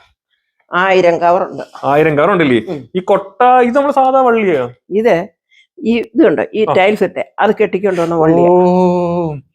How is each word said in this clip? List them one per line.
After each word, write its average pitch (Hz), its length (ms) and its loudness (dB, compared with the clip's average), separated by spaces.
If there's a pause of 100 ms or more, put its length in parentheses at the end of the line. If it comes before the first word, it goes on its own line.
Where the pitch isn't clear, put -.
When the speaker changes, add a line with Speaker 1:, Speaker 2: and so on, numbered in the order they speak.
(720)
Speaker 1:
ആയിരം 180 480 2
കവറുണ്ട്. 170 420 -2 (200)
Speaker 2:
ആയിരം 147 340 0
കവറുണ്ടല്ലേ? 151 560 0
Speaker 1:
ഉം. 135 220 -14
Speaker 2:
ഈ 185 40 -4
കൊട്ട 196 440 -2 (180)
ഇത് 240 140 0
നമ്മള് 285 180 0
സാധാ 262 280 2
വള്ളിയോ? 196 500 0 (180)
Speaker 1:
ഇത് 202 380 0 (520)
ഈ 233 220 -2
ഇതുണ്ട്, 202 520 0
ഈ 214 160 -2
Speaker 2:
ആ. 147 40 0
Speaker 1:
ടൈൽ 190 220 2
സെറ്റ്, - 300 -4 (140)
അത് 208 160 0
കെട്ടിക്കൊണ്ട് 190 460 -2
വന്ന 170 140 -2
വള്ളിയാ. 165 340 2
Speaker 2:
ഓ, 180 840 0 (200)